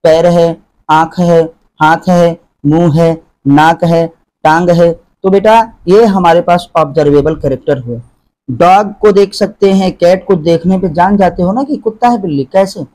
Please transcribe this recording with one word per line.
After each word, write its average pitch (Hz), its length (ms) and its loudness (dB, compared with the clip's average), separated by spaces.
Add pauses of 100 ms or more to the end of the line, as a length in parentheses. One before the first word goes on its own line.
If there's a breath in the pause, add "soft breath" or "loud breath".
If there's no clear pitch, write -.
पैर 165 220 2
है, 170 320 0 (320)
आंख 160 300 0
है, 170 240 2 (380)
हाथ 160 160 2 (120)
है, 170 320 0 (240)
मुंह 160 360 0
है, 165 200 0 (260)
नाक 156 360 2
है, 165 240 0 (360)
टांग 165 260 0
है। 170 240 2
तो - 360 -10
बेटा 214 440 2 (140)
ये 208 180 4
हमारे 180 360 0
पास 175 340 -2
observable 147 600 0
character 143 440 -4
हुए। 120 220 -12 (500)
Dog 190 480 0
को 214 120 4
देख 196 220 0
सकते 202 380 -2
हैं, 190 200 0
cat 185 340 -2
को 196 100 0
देखने 170 440 -2
पे 185 100 -4
जान 180 280 0
जाते 180 260 -2
हो 180 80 -2
ना 247 120 -4
कि 285 140 -6
कुत्ता 220 300 -4
है, 240 140 -2
बिल्ली, 147 220 -4
कैसे? 190 400 -4 (120)